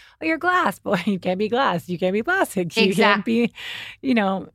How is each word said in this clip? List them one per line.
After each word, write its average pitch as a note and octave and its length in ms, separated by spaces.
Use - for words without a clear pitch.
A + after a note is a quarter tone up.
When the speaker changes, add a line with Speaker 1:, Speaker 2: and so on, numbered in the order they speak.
Speaker 1:
"Oh, D4+ 60
you're D#4+ 120
glass, F4 400
boy. F#3 240
<laughs> - 40
You G3 120
can't F#3 200
be G#3+ 100
glass. G#3+ 400
You F3 100
can't F#3 160
be A3 80
plastic. A3+ 540
You A3+ 60
can't G#3 60
Speaker 2:
Exact- G3+ 360
Speaker 1:
be," A#3 280
you C4 120
know, F#3+ 400